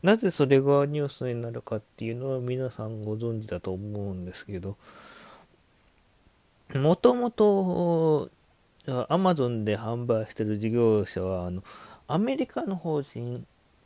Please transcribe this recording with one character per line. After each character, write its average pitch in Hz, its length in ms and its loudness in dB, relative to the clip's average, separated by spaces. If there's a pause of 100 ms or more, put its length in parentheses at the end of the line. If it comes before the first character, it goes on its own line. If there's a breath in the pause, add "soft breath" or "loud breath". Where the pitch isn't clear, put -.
な 196 120 6
ぜ 226 140 0
そ 147 160 4
れ 135 160 6
が 143 240 4
ニ 147 160 -4
ュ 143 40 -2
ー 139 40 -6
ス 127 240 -6
に 117 80 -6
な 117 80 -8
る 117 140 -10
か 110 140 -6
っ - 20 -4
て - 260 -12
い 117 60 -4
う 117 40 -6
の 131 140 -6
は 131 100 -2
皆 127 300 -4
さ 113 160 -8
ん 110 160 -8
ご 107 140 -4
存 113 260 -4
知 107 60 -12
だ 90 120 -6
と 92 140 -6
思 104 260 -6
う 101 140 -4
ん 92 100 -6
で 90 120 -10
す - 100 -14
け 98 140 -8
ど、 98 180 -8 (2000 loud breath)
も 147 220 4
と 247 180 6
も 240 160 -2
と、 175 960 2 (580)
あ、 127 220 -2
Amazon 147 540 2
で 104 120 0
販 117 300 -4
売 110 220 0
し - 80 -18
て 110 80 -4
る 107 160 -2
事 110 100 -2
業 113 380 4
者 92 160 -6
は、 92 240 -4
あ - 20 -4
の、 90 140 -8 (440 loud breath)
ア 156 120 0
メ 254 180 0
リ 254 80 -2
カ - 220 -8
の 196 80 -4
法 160 260 -4
人 120 460 -10 (380)